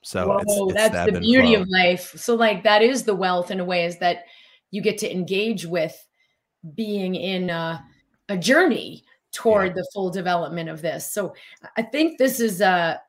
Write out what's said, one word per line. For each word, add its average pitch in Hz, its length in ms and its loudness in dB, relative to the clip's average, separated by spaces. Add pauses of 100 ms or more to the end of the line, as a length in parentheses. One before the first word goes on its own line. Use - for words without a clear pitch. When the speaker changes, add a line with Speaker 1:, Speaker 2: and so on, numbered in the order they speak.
Speaker 1:
So 196 360 -2
it's, 208 160 -2
Speaker 2:
Whoa, 202 120 0
Speaker 1:
it's 185 80 -2
Speaker 2:
that's 220 160 4
Speaker 1:
the 214 60 -4
Speaker 2:
the 170 60 0
Speaker 1:
ebb 180 60 2
and 180 120 0
Speaker 2:
beauty 240 340 6
Speaker 1:
flow. 202 80 2
Speaker 2:
of 185 60 -2
life. 180 480 2
So, - 180 -2
like, 220 280 2
that 214 200 6
is 240 220 2
the 208 120 0
wealth 180 340 -2
in 190 100 -4
a 180 40 -4
way, 180 200 0
is 175 140 -4
that 175 260 0 (480)
you 202 100 -6
get 208 160 0
to 208 120 -4
engage 190 540 -2
with 165 320 -4 (800)
being 202 400 -4
in 180 360 -4
a, 165 340 -6 (440)
a 202 80 -6
journey 220 680 0 (280)
toward 208 360 2
Speaker 1:
Yeah. 170 60 -6
Speaker 2:
the 180 200 -6
full 190 160 -4
development 170 580 -4
of 160 140 -12
this. 165 300 -6
So 196 220 -6 (420)
I 226 60 -2
think 311 360 -2
this 247 220 2
is 208 200 0
a 175 480 2